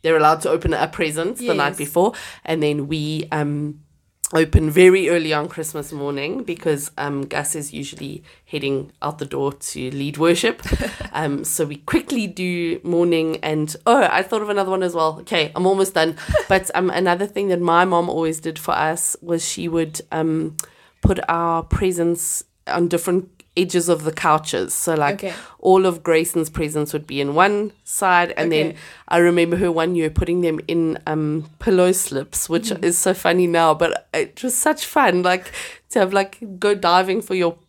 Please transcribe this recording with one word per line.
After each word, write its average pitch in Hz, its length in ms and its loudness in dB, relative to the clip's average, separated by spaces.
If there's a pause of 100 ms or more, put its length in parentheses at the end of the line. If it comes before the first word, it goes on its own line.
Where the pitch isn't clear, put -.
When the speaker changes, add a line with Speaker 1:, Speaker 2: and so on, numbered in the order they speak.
Speaker 1:
they're 160 160 4
allowed 156 240 4
to 151 80 -2
open 170 240 0
a 120 140 0
present 165 500 -4
the 240 180 -2
night 143 140 2
Speaker 2:
Yes. 143 80 -8
Speaker 1:
before. 170 360 2 (320)
And 160 160 -2
then 147 260 0
we, 156 440 -4
um, 147 480 -4 (540)
open 160 380 4
very 180 380 6
early 160 240 2
on 151 140 -2
Christmas 156 440 -8
morning 143 520 -6
because, 156 540 -2
um, 143 260 -4
Gus 147 320 -6
is 147 180 -10
usually 139 500 -12 (220)
heading 139 460 -4 (100)
out 151 180 -6
the 143 60 -6
door 139 280 -4
to 127 380 -10
lead 143 260 -6
worship. 170 440 2
Speaker 2:
<laughs> - 100 -6 (420)
Speaker 1:
Um, 143 320 -4
so - 200 -2
we 147 120 -10
quickly 254 500 -2
do 175 560 -4
morning 165 580 2
and, 156 320 -2 (120)
oh, 240 180 6 (160)
I - 20 0
thought 208 200 -2
of 208 80 -6
another 196 220 0
one 190 120 0
as 175 100 -2
well. 160 280 0
Okay, 160 340 -2
I'm 180 100 -2
almost 190 280 2
done. 160 240 0 (160)
Speaker 2:
<laughs> - 160 0
Speaker 1:
But, 190 260 2
um, 185 140 2
another 180 380 0
thing 202 220 -4
that 175 120 0
my 170 240 4
mom 175 240 0
always 160 320 -2
did 160 180 -8
for - 140 -4
us 156 480 -2
was 170 260 -4
she 180 220 -6
would, 160 320 -4 (100)
um, 160 460 -2 (440)
put - 180 2 (100)
our 170 340 0
presents 170 800 -2 (240)
on 175 220 0
different 175 440 -2 (240)
edges 180 320 0
of 156 140 2
the 156 80 -2
couches. 156 640 0
So, - 220 -2
like, 151 280 0
Speaker 2:
Okay. 180 100 -6 (260)
Speaker 1:
all 190 260 6
of 170 180 0
Grayson's 165 460 0
presents 151 440 -4
would 156 140 -6
be 139 140 -4
in 143 140 -2
one 202 360 4 (120)
side, 175 540 2
and 165 140 2
then 156 160 2
Speaker 2:
Okay. 156 100 -6 (300)
Speaker 1:
I 170 100 2
remember 170 400 4
her 180 140 2
one 165 240 0
year 160 140 0
putting 170 320 0
them 160 260 0
in, 165 400 0
um, 156 380 -2 (140)
pillow 180 320 4
slips, - 580 -4
which 226 200 0
Speaker 2:
Mm. 202 140 -4
Speaker 1:
is 175 140 2
so 185 160 2
funny 180 340 2
now, 165 260 4
but 160 400 0
it - 300 -4
was 247 120 -2
such 302 300 0
fun, 185 380 2
like, 180 280 0 (400)
to 247 80 0
have, 190 140 2
like, 196 240 0 (220)
go 202 160 2
diving 185 460 2
for 196 140 -4
your 170 200 0 (140)